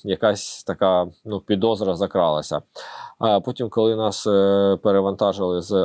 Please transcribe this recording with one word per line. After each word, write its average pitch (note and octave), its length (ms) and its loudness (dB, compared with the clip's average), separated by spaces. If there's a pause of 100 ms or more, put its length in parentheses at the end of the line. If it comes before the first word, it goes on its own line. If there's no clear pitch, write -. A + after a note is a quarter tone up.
якась G2+ 600 -2
така, F2+ 420 2 (180)
ну, G#2 160 -6
підозра G#2 540 0
закралася. D#2+ 680 -2 (560)
А G#2 220 2
потім, B2 280 -6
коли A2+ 280 2
нас, A2 300 -4
е, G2 560 4
перевантажили G2 800 0
з G2 100 -10 (120)